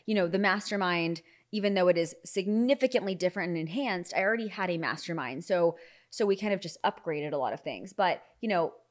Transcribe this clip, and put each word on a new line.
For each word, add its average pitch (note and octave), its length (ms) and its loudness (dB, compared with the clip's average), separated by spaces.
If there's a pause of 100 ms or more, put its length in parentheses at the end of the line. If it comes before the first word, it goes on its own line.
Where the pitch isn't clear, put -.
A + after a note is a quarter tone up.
you A3 80 0
know, F#3+ 120 4
the F3 120 0
mastermind, F#3 840 0 (300)
even G3+ 220 0
though F3+ 140 6
it F3 80 8
is E3 180 0 (100)
significantly A3 880 2
different F3 360 -2
and E3+ 80 -2
enhanced, F3+ 560 -4
I F3+ 60 0
already A3 280 0
had F#3 220 -4
a E3+ 80 -2
mastermind. D3 680 -6
So, E3+ 320 2 (340)
so A3 160 -2
we G3 100 2
kind G#3 160 -2
of F#3+ 80 -2
just - 220 -12
upgraded D3+ 500 -2
a D3 60 0
lot A#2+ 160 -2
of D3 60 -8
things. B2+ 340 -10
But, F3+ 280 0 (180)
you A3+ 80 -4
know E3+ 260 0 (160)